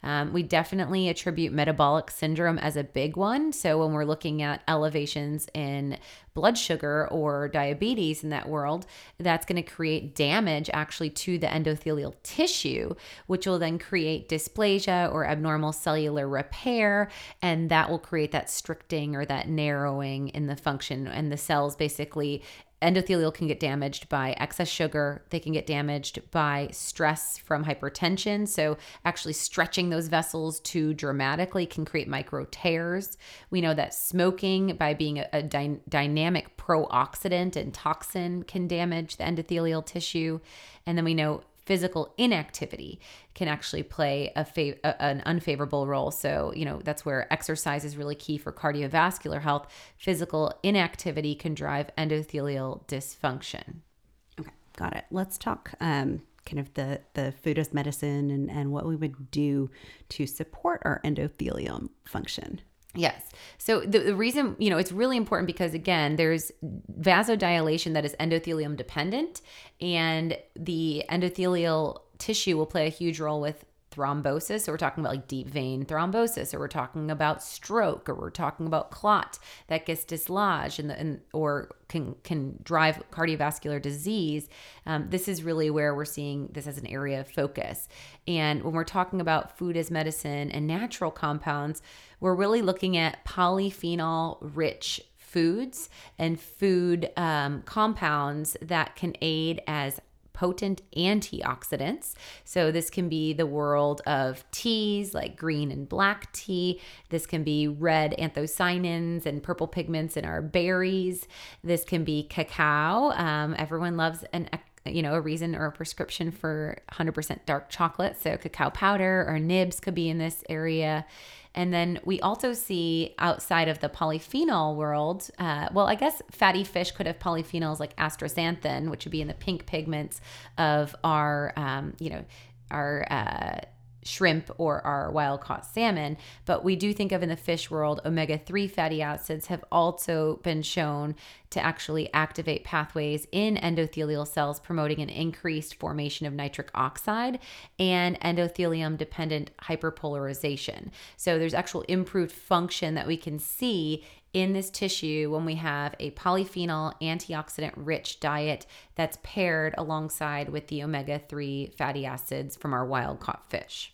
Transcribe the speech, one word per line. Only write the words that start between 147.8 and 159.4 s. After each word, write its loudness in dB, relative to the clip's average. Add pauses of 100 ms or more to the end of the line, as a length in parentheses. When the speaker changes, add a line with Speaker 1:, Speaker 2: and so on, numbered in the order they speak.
Speaker 1:
endothelium-dependent 0
hyperpolarization. -4 (260)
So 2
there's 2
actual 0
improved 2
function 0
that 0
we 2
can -6
see 0 (300)
in 2
this -2
tissue -2
when 0
we -2
have -2
a -4
polyphenol 0
antioxidant-rich -4
diet -2 (300)
that's -2
paired 2